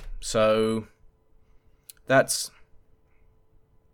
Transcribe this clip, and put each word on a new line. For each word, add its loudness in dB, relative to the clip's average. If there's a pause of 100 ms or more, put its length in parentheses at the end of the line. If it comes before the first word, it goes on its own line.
(200)
so 0 (1200)
that's, 0 (1400)